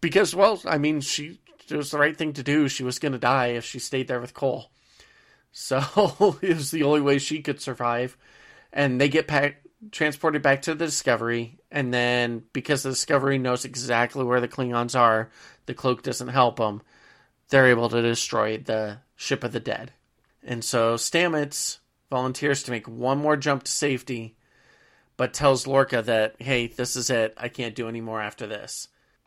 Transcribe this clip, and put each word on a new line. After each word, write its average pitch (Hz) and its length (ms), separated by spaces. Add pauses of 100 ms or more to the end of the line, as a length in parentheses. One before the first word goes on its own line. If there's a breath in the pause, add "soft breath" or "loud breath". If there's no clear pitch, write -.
because, 175 340
well, 196 300
I 160 120
mean, 151 240
she, 147 380 (280)
it 147 80
was 147 140
the 151 80
right 151 180
thing 156 180
to 139 100
do. 143 240
She 131 160
was 123 160
gonna 135 180
die 123 300
if 120 180
she - 140
stayed 131 280
there 123 140
with 123 140
Cole. 127 340 (840 soft breath)
So - 280
<laughs> 190 640
it 175 120
was 143 140
the 156 140
only 147 180
way 139 160
she 151 240
could 143 180
survive. 123 560 (560 soft breath)
And 131 300
they 143 80
get 156 180
pa-, 143 280 (360)
transported 151 520
back 139 200
to 156 120
the 165 100
Discovery. 117 720 (140)
And 131 200
then 120 520 (100)
because 139 300
the 135 80
Discovery 139 480
knows 127 260
exactly 123 580
where 123 180
the 120 60
Klingons 120 520
are, 110 320 (340 loud breath)
the 127 80
cloak 123 300
doesn't 127 260
help 123 300
'em, 107 220 (680 soft breath)
they're 131 180
able 117 220
to 117 120
destroy 113 560
the 110 420 (160)
Ship - 280
of 117 100
the 117 60
Dead. 113 320 (520)
And 117 200
so 117 320
Stamets 156 840 (300)
volunteers 131 540
to - 80
make 113 160
one 123 300
more 151 180
jump 139 280
to - 80
safety, 123 680 (800 soft breath)
but - 160
tells 135 340
Lorca 135 360
that, 110 380
"Hey, 123 260
this - 280
is 123 140
it. 113 260
I 117 140
can't 117 260
do 117 140
any 117 100
more 113 220
after 104 260
this." - 400 (400)